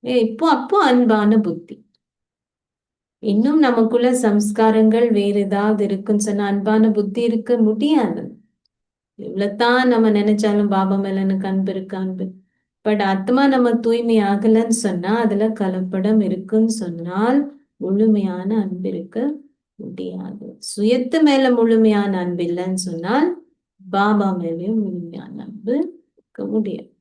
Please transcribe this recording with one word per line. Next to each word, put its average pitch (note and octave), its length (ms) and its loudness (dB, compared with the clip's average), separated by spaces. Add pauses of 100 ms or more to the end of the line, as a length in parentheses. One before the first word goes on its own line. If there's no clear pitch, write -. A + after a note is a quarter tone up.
ஏ, B3 160 -4
இப்போ, A3+ 300 0
அப்போ - 340 0
அன்பான A3 560 4
புத்தி. F3 360 -6 (1500)
இன்னும் A#3 380 2
நமக்குள்ள A#3+ 560 2
சம்ஸ்காரங்கள் A3 960 2
வேற G3+ 300 0
ஏதாவது G3+ 440 0
இருக்குன்னு G#3 420 -2
சொன்னா G3+ 200 -2
அன்பான G#3+ 440 2
புத்தி G3+ 320 -2
இருக்க A#3 360 -2
முடியாது. A3 640 0 (960)
எவ்வளவுதான் A3 680 0
நம்ம A3+ 220 4
நினைச்சாலும் G#3 600 2
பாபா G3 260 0
மேல G3 240 -2
எனக்கு F#3+ 280 -2
அன்பு F#3+ 220 -2
இருக்கு, F#3+ 260 -8
அன்பு. F#3 300 -6 (580)
But G#3+ 180 0
ஆத்மா G3 440 0
நம்ம B3+ 220 4 (100)
தூய்மை A#3 440 0
ஆகலன்னு A3 560 2
சொன்னா F#3 420 -2
அதுல G#3 320 0
கலப்படம் F#3 720 0
இருக்குன்னு G#3+ 520 0
சொன்னால் F#3 680 -2 (400)
முழுமையான G3 800 0
அன்பு F#3 300 -4
இருக்க F#3+ 300 -8 (600)
முடியாது. F#3 680 -12 (180)
சுயத்து B3 580 0
மேல C4+ 280 4
முழுமையான A3 680 2
அன்பு F3 260 -4
இல்லைன்னு F3+ 360 -4
சொன்னால் F#3 480 -2 (520)
பாபா G3+ 540 0
மேலயும் F3+ 460 -4
முழுமையான F3 640 -8
அன்பு - 320 -8 (380)
இருக்க - 340 -20
முடியாது. G3+ 440 -6 (100)